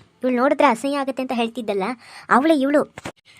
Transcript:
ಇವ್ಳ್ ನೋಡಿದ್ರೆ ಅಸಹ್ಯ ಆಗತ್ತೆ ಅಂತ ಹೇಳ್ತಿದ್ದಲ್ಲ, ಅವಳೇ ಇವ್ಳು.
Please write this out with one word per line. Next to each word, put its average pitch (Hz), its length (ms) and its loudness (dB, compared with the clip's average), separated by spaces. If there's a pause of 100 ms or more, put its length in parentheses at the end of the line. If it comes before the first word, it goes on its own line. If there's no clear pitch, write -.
(220)
ಇವ್ಳ್ 254 140 0
ನೋಡಿದ್ರೆ 285 300 2
ಅಸಹ್ಯ 277 320 0
ಆಗತ್ತೆ 269 240 -6
ಅಂತ 262 120 -6
ಹೇಳ್ತಿದ್ದಲ್ಲ, 226 480 -4 (480)
ಅವಳೇ 294 240 4
ಇವ್ಳು. 277 300 2 (560)